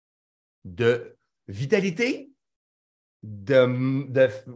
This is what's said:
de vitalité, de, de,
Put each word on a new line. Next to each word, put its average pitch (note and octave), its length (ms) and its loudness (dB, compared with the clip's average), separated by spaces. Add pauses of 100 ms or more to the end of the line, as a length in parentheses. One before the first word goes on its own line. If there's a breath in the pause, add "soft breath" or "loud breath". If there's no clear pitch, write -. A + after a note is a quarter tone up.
(640)
de A#2 540 -2 (300)
vitalité, F#3+ 840 -2 (920)
de, B2+ 840 0
de, C3 200 4 (280)